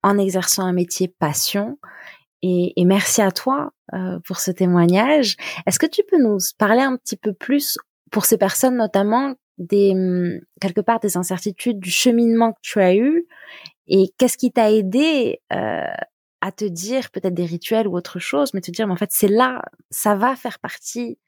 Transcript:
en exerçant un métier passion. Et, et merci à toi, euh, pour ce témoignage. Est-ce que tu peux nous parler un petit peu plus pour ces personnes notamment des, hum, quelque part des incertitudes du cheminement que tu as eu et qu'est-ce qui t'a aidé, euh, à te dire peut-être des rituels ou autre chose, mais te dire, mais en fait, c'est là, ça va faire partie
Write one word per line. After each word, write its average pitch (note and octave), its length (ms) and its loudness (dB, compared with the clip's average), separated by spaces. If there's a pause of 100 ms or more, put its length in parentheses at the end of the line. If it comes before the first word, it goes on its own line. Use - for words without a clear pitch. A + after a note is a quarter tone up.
en G3+ 160 4
exerçant F#3+ 440 0
un F3+ 100 0
métier F3+ 340 -2
passion. G3+ 680 -4 (680)
Et, F3+ 360 0
et F3 60 4
merci G3 360 2
à G3 100 2
toi, C#4 400 -4 (220)
euh, F#3 320 -8
pour - 140 -10
ce F#3+ 120 -4
témoignage. F#3 840 4 (300)
Est-ce - 140 -2
que D#4+ 80 2
tu G4+ 200 0
peux E4+ 140 4
nous G#3+ 160 2 (220)
parler A3 220 4
un C4 160 0
petit - 200 -10
peu G#3 160 -6
plus - 440 -2 (340)
pour G#3 140 -2
ces G#3+ 120 2
personnes B3+ 400 0
notamment A3 560 0 (240)
des, G3 340 2
hum, F3+ 480 0 (220)
quelque G3 200 -2
part A3+ 180 0
des G3 180 -2
incertitudes F#3+ 640 -4
du F#3 100 -10
cheminement A3+ 640 2
que - 80 -16
tu - 180 -4
as F#3 160 4
eu D4+ 300 2 (640)
et F#3+ 320 2
qu'est-ce B3+ 180 2
qui B3 140 0
t'a G#3+ 200 4
aidé, A#3 680 0 (100)
euh, G#2 300 -4 (600)
à F#3+ 100 -4
te - 140 -8
dire G3+ 440 -6
peut-être F#3 240 -4
des F3 120 -2
rituels G#3 420 -2
ou F3 100 -4
autre F3 220 -8
chose, C#4 340 -2
mais F#3+ 80 -4
te - 80 -12
dire, G#3+ 160 -4
mais F#3+ 80 -2
en F3 40 -2
fait, G#3 140 -4
c'est - 160 0
là, B3 360 2 (260)
ça - 240 0
va A#3+ 220 0
faire - 240 -10
partie - 580 -10 (100)